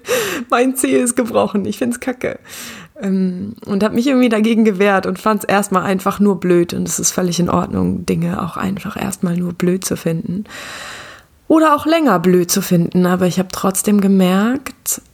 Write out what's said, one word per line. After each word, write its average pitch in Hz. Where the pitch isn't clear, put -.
Mein 262
Zeh 269
ist 247
gebrochen. 208
Ich 208
find's 240
kacke. -
Ähm, 190
und 202
hab 220
mich 240
irgendwie 254
dagegen 220
gewehrt 196
und 185
fand's 214
erstmal 196
einfach 190
nur 196
blöd. 175
Und 185
es 165
ist 175
völlig 175
in 175
Ordnung, 180
Dinge 170
auch 160
einfach 196
erstmal 180
nur 175
blöd 180
zu 170
finden. 170
Oder 311
auch 294
länger 302
blöd 180
zu 196
finden. 180
Aber 180
ich 170
hab 190
trotzdem 208
gemerkt, 196